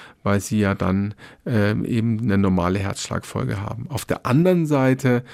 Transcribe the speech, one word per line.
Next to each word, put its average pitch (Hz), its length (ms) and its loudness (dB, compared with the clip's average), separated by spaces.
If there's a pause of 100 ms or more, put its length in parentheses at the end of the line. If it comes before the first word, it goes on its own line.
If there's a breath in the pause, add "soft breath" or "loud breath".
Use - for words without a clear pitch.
(220 loud breath)
weil 101 180 2
sie 107 200 -2
ja 98 140 2
dann, 98 400 -2 (300 loud breath)
ähm, 107 400 0
eben 113 360 0
eine 101 180 2
normale 92 400 2
Herzschlagfolge 101 800 -6
haben. 110 280 -8
Auf 127 160 -6
der - 220 -6
anderen 170 400 4
Seite, 131 680 2